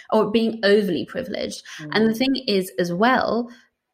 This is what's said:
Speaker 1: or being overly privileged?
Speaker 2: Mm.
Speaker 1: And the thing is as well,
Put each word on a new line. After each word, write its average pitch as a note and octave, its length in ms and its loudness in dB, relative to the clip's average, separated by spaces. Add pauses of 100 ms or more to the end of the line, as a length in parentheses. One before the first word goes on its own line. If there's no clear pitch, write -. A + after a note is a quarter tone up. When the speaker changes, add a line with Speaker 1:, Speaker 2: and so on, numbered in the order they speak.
(100)
Speaker 1:
or G#3+ 200 2
being A3+ 340 0
overly G3 400 2
privileged? - 580 -8 (160)
Speaker 2:
Mm. D3+ 140 -12
Speaker 1:
And A3 160 4
the A3 60 0
thing C4 220 0 (120)
is F#3+ 300 -2
as F3 120 0
well, A#3 600 0 (440)